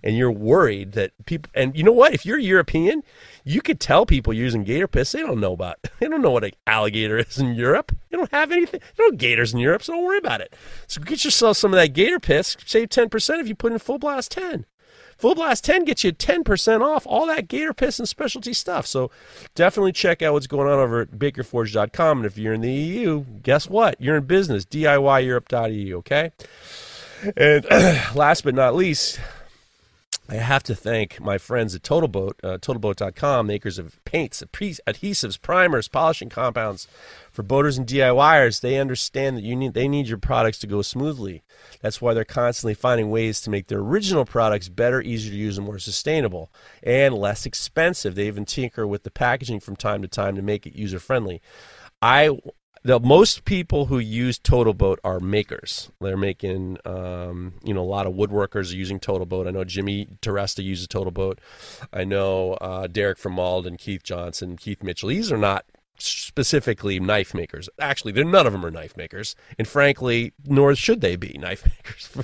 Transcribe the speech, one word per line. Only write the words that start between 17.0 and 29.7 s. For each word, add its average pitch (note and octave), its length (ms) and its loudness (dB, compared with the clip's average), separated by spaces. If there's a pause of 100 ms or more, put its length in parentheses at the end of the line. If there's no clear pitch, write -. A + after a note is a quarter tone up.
all D4+ 200 2
that D#4 200 -2
gator D#4 260 -4
piss - 260 -2
and E4+ 100 -6
specialty A#3+ 420 -6
stuff. - 340 -4
So B2+ 260 -4 (440)
definitely F#3 380 4
check E3+ 280 0
out D#3 120 2
what's C#3 140 0
going C#3 200 0
on C#3+ 120 4
over A#2 220 2
at G#2+ 160 -8
baker C#3 260 -2
forge A2+ 280 -2
dot G#2+ 220 0
com. D#3+ 240 4
And A2+ 80 -2
if G2 120 -6
you're A2 160 -2
in A2 80 -2
the A#2+ 80 -2
E D#3+ 340 -4
U, D3+ 220 -2 (160)
guess - 280 2
what? G#3+ 320 2
You're D3+ 160 2
in C#3+ 80 -2
business. D3+ 400 2
D D3+ 200 -2
I C#3+ 120 6
Y C#3 220 6
Europe B2+ 280 0
dot A2+ 240 -2
E A2 120 -6
U, F#2+ 160 -8
okay? D3+ 320 -2 (1080)
And D3 280 6
<clears throat> D#3+ 500 6
last D3 280 4
but C3+ 100 0
not B2+ 220 4
least, F3 420 0 (1080)